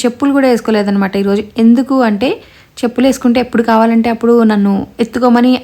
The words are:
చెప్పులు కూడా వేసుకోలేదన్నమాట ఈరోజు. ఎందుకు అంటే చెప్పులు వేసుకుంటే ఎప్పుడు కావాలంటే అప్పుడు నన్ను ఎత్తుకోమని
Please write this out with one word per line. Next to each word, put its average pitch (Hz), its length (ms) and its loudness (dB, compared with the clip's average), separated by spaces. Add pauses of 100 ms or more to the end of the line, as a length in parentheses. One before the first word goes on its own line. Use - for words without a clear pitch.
చెప్పులు 262 340 -2
కూడా 262 160 2
వేసుకోలేదన్నమాట 202 720 -2
ఈరోజు. 202 200 -2 (200)
ఎందుకు 247 340 2 (120)
అంటే 214 200 -2 (520)
చెప్పులు 247 280 -2
వేసుకుంటే 247 360 0
ఎప్పుడు 233 260 -2
కావాలంటే 226 440 2
అప్పుడు 233 200 0 (160)
నన్ను 202 220 0 (320)
ఎత్తుకోమని 240 480 2 (120)